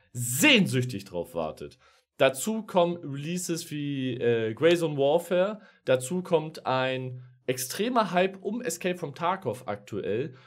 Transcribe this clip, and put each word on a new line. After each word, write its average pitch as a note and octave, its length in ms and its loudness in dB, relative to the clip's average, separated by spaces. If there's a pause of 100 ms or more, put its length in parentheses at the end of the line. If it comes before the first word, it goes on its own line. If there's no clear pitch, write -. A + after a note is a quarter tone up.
(120)
sehnsüchtig B2+ 920 2
drauf F2 280 -8
wartet. D#2 420 -6 (400)
Dazu C3+ 460 2
kommen F3 360 2
Releases D#3+ 760 -6
wie, C#3+ 420 -4
äh, A2+ 400 0
Greyzone D#3+ 420 2
Warfare. F3 640 2 (260)
Dazu C3 360 0
kommt D#3 440 -2
ein C3 580 -2 (220)
extremer G3+ 680 0
Hype F#3 320 2
um G#3+ 180 -4
Escape - 340 -4
from D3 200 -8
Tarkov E3+ 500 -2
aktuell, G#2+ 680 -4 (100)